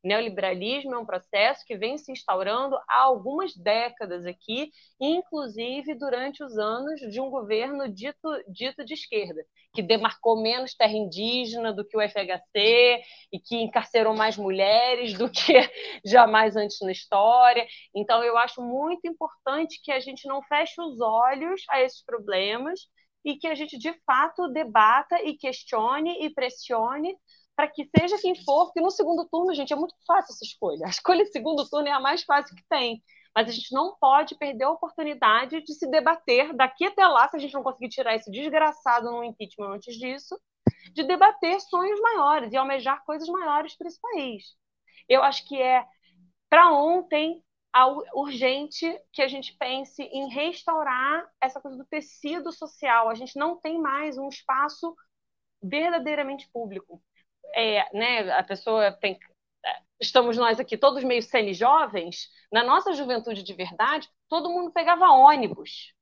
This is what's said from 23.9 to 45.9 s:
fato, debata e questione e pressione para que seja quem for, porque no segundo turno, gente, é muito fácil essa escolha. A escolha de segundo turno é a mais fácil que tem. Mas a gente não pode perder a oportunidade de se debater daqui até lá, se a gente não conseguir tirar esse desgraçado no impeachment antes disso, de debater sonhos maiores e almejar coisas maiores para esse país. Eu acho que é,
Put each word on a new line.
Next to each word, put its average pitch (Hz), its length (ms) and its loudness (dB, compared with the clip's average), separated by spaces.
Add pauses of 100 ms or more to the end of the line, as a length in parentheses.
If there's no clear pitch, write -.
fato, 311 440 0
debata 247 760 2
e 302 140 -8
questione 277 880 -4
e - 80 -6
pressione 254 840 -4 (380)
para 302 140 0
que 294 280 -12
seja 349 240 2
quem 370 140 -2 (100)
for, 302 240 2
porque 339 140 -6
no 359 80 0
segundo 339 400 -4
turno, 349 240 -2
gente, 285 200 -4
é - 20 -2
muito 330 180 -8 (140)
fácil 349 260 0
essa - 100 -16
escolha. 165 440 -8
A - 20 -8
escolha 349 340 2
de 415 80 -2
segundo 285 380 -4
turno 294 200 -2
é - 20 -2
a 277 80 0
mais 277 240 -2
fácil 285 320 0
que - 120 -20
tem. 240 360 -4 (320)
Mas 226 140 2
a - 20 -8
gente - 220 -10
não 330 260 -2
pode 285 360 4
perder 269 280 -6
a 285 80 0
oportunidade 294 880 -2
de 302 140 -14
se 320 160 -6
debater 311 600 2
daqui 262 320 0
até 403 200 4
lá, 269 220 6
se 294 80 -8
a 302 40 -4
gente 277 140 -10
não 277 80 -6
conseguir 254 280 -6
tirar 233 260 -2
esse 220 160 -8
desgraçado 269 800 0
no 240 120 -6
impeachment 214 440 -12
antes 202 280 -12
disso, 254 440 -10 (540)
de 311 100 -4
debater 370 560 4
sonhos 392 400 -4
maiores 302 520 0
e 262 60 -2
almejar 269 480 -2
coisas 311 220 -8
maiores 311 500 -4
para 339 120 -12
esse 339 100 -18
país. 277 560 -8 (520)
Eu 262 140 4
acho 277 260 0
que 277 140 -4
é, 254 240 2 (640)